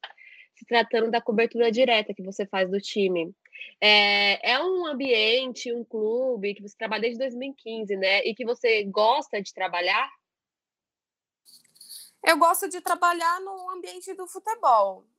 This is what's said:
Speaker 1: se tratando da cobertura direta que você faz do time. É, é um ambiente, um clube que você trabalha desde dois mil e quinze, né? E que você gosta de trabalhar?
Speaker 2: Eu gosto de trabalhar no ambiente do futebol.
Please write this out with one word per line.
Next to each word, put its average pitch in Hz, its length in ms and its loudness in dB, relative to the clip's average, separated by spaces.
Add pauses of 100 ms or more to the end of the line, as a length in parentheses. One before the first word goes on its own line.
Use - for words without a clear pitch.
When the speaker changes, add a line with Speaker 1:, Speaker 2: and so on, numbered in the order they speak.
(560)
Speaker 1:
se - 100 -20
tratando 226 440 2
da 233 120 0
cobertura 233 500 0
direta 220 420 2
que - 80 -14
você 196 240 -8
faz 190 240 -2
do 196 100 -2
time. 185 540 -2 (480)
É, 202 680 4
é 269 120 0
um 359 220 -2
ambiente, 247 880 0
um 240 100 -6
clube 220 720 -2
que 208 80 -16
você 202 160 -18
trabalha 214 260 -4
desde 233 140 -2
dois 254 160 -4
mil 262 180 -8
e 269 40 -18
quinze, 220 400 -6
né? 190 280 2
E 226 120 -4
que 247 100 -8
você 226 380 0
gosta 214 580 2
de 190 120 -12
trabalhar? 185 540 -2 (2250)
Speaker 2:
Eu 320 140 6
gosto 339 320 4
de 359 120 -12
trabalhar 349 580 0
no 381 320 -10
ambiente 359 420 -12
do 359 140 -10
futebol. 247 800 0 (120)